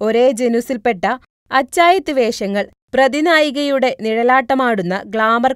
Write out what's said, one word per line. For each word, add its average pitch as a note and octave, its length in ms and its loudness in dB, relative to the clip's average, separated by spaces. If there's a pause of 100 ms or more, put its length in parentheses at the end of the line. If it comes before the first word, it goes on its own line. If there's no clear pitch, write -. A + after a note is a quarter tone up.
ഒരേ A#3 300 2
ജനുസിൽപ്പെട്ട A#3 760 -2 (460)
അച്ചായത്ത് E4+ 600 2
വേഷങ്ങൾ, A3 560 -2 (260)
പ്രതിനായികയുടെ C#4+ 1080 0
നിഴലാട്ടമാടുന്ന A#3 1040 0
ഗ്ലാമർ A3+ 500 0